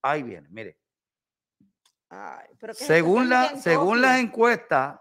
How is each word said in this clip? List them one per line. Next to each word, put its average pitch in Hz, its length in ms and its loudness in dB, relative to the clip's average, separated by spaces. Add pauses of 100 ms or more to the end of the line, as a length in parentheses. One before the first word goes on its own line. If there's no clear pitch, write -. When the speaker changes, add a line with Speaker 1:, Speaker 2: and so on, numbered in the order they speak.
Speaker 1:
Ahí 147 200 -2
viene, 85 280 -14
mire. 104 280 -18 (1300)
Speaker 2:
Ay, 170 380 -16 (120)
pero 220 160 -14
¿qué - 20 -16
es - 60 -14
esto? 277 120 2
Speaker 1:
Según 175 300 2
Speaker 2:
¿Esto 247 100 0
es 254 160 2
en 285 60 -12
Speaker 1:
la, 277 60 -16
según 165 320 2
Speaker 2:
Kentucky? 240 60 2
Speaker 1:
las 254 200 4
encuestas, 220 800 0